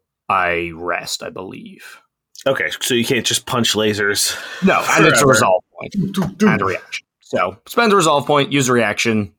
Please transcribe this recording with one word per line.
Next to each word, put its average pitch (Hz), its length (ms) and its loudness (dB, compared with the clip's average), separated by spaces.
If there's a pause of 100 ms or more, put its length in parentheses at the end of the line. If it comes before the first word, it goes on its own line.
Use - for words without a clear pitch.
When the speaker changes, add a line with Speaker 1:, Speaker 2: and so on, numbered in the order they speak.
(300)
Speaker 1:
I 87 460 0
rest, 87 480 -6
I 92 60 -10
believe. - 720 -16 (460)
Speaker 2:
Okay, 131 220 0 (100)
so - 140 -2
you 120 100 2
can't 117 220 -2
just - 220 -4
punch 120 260 0
lasers 104 640 0 (260)
Speaker 1:
No, 175 280 2
and 160 140 4
it's 143 120 4
a 117 40 4
Speaker 2:
forever. 135 100 6
Speaker 1:
resolve 110 320 4 (160)
point - 140 -12
Speaker 2:
Doom, 202 180 -2
doom, - 240 -4
doom. 208 140 2
Speaker 1:
and 98 120 0
a 95 40 -2
reaction. - 400 -8 (160)
So 95 360 -4 (100)
spend 233 240 2
a 202 40 4
resolve 156 320 2
point, 143 240 2
use 139 180 2
a 127 40 2
reaction. 110 640 0